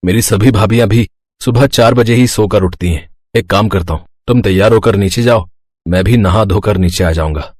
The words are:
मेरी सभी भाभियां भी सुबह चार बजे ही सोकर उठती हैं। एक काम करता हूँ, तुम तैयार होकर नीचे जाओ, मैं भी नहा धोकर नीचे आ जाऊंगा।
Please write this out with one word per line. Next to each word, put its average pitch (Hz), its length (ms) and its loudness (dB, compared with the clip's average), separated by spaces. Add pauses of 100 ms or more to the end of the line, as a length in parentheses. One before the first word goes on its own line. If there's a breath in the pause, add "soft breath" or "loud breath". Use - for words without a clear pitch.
मेरी 95 180 -2
सभी 113 280 0
भाभियां 110 380 2
भी 110 180 0 (340)
सुबह 123 260 0
चार 120 280 2
बजे 120 200 2
ही 123 120 2
सोकर 107 360 0
उठती 90 260 -4
हैं। 82 200 -4 (260)
एक - 160 -2
काम 101 180 0
करता 87 260 -4
हूँ, 78 120 -8 (200)
तुम 120 160 0
तैयार 98 300 2
होकर 110 240 2
नीचे 98 260 -2
जाओ, 117 240 0 (400)
मैं 90 180 0
भी 110 120 2
नहा 107 280 2
धोकर 101 320 -2
नीचे 92 280 0
आ 82 80 0
जाऊंगा। 78 480 -4